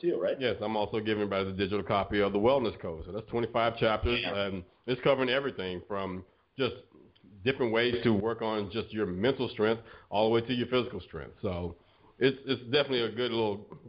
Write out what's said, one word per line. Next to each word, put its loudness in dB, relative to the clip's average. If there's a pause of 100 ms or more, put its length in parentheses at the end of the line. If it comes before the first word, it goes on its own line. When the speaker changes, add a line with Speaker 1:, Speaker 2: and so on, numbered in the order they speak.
Speaker 1:
too, 0
right? 0
Speaker 2:
Yes, 0
I'm -2
also 0
giving 0
everybody 0
the -4
digital 0
copy 0
of 2
the 2
Wellness 2
Code. -8
So -10
that's -8
twenty-five 0
chapters, 2
Speaker 1:
Yeah. -4
Speaker 2:
and -2 (240)
it's 0
covering 4
everything -2
from -4 (340)
just 0 (720)
different 2
ways 4
to 6
work 0
on -2
just -6
your -2
mental 0
strength 0 (280)
all 4
the 4
way 4
to -4
your 0
physical 0
strength. -12 (100)
So -2 (460)
it's, 2
it's -2
definitely 2
a 0
good -4
little -2 (220)